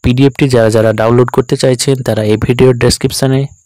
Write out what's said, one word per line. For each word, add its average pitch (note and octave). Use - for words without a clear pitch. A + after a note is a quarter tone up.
পিডিএফটি C3
যারা A#2
যারা A2
ডাউনলোড A#2+
করতে C3+
চাইছেন C3
তারা A2
এই G#2+
ভিডিওর B2+
ডেসক্রিপশনে C3